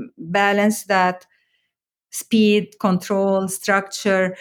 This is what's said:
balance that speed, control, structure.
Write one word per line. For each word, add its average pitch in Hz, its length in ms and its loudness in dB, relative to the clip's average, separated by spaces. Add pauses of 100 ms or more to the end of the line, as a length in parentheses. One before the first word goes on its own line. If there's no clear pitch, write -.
(180)
balance 202 680 0
that 185 400 0 (840)
speed, 208 680 0
control, 196 680 0
structure. 190 920 -2